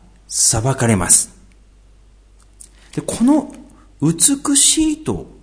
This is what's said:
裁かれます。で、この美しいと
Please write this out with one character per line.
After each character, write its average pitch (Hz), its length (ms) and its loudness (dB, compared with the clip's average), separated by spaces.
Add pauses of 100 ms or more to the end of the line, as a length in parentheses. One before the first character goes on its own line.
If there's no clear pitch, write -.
(280)
裁 - 340 0
か 117 260 0
れ 110 80 4
ま 90 140 0
す。 - 260 0 (1600)
で、 151 80 -6
こ - 220 -4
の 277 300 2 (480)
美 277 540 0
し 311 380 2
い 302 100 -12
と - 240 -6 (160)